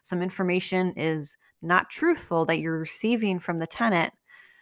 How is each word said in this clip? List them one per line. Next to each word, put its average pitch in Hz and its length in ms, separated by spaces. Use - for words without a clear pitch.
some 180 220
information 185 720
is 156 400
not 175 300
truthful 180 560
that 165 140
you're 160 180
receiving 208 640
from 170 180
the 165 80
tenant, 190 480